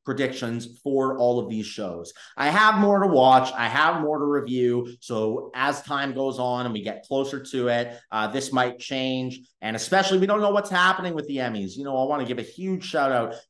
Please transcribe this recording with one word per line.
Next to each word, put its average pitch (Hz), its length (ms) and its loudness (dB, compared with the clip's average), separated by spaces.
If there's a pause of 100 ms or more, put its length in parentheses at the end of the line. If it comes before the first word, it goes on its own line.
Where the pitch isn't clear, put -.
predictions 120 760 -6
for 131 340 0
all 123 200 2
of 113 120 -4
these 107 160 -6
shows. 87 480 -10 (240)
I 139 100 0
have 208 320 4
more 202 220 6
to 196 60 4
watch. 131 460 8
I 117 140 -2
have 156 340 2
more 151 160 -2
to 143 60 -2
review. 123 800 0
So 110 520 -2
as 135 280 -2
time 139 320 -4
goes 135 260 -2
on 123 260 -2
and 117 80 -4
we 104 80 -6
get 104 220 -8
closer 139 400 -4
to 123 240 -2
it, 120 320 -2 (100)
uh, 107 180 -2
this 131 260 -4
might 123 260 0
change. 131 640 -6 (180)
And 110 160 -6
especially, 190 440 2
we 190 80 4
don't 208 120 2
know 208 120 2
what's 202 180 0
happening 185 440 2
with 151 140 -6
the 139 100 -6
Emmys. 110 380 -4
You 139 80 -10
know, 135 140 -4
I 131 80 2
wanna 143 180 -2
give 117 140 -4
a 113 60 -6
huge 185 420 -6
shout 139 260 0
out 117 240 0 (140)